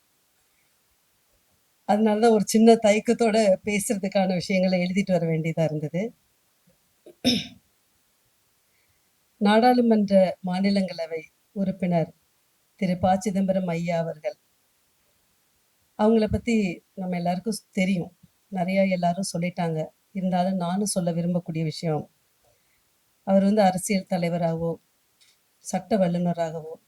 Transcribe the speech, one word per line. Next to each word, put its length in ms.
அதனாலதான் 440
ஒரு 120
சின்ன 280
தயக்கத்தோட 640
பேசுறதுக்கான 720
விஷயங்களை 460
எழுதிட்டு 320
வர 140
வேண்டியதா 380
இருந்தது. 380
நாடாளுமன்ற 720
மாநிலங்களவை 760
உறுப்பினர் 540
திரு 180
ப 220
சிதம்பரம் 480
ஐயா 320
அவர்கள், 360
அவங்கள 320
பத்தி 240
நம்ம 220
எல்லாருக்கும் 420
ஸ்-, 140
தெரியும், 400
நிறைய 360
எல்லாரும் 440
சொல்லிட்டாங்க. 480
இருந்தாலும் 440
நானும் 380
சொல்ல 180
விரும்பக்கூடிய 520
விஷயம், 420
அவர் 160
வந்து 180
அரசியல் 480
தலைவராகவோ, 640
சட்ட 320
வல்லுநராகவோ, 760